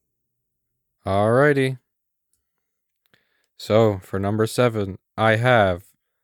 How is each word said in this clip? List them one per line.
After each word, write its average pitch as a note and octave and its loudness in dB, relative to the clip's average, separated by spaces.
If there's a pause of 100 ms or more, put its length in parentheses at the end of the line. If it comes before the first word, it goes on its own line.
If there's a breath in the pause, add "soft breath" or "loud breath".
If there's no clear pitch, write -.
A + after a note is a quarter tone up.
(1040)
Alrighty. C3 0 (1800)
So, G#2+ 0
for - -8
number G#2 -2
seven, A2 -4 (200)
I A2 2
have A2 2 (400)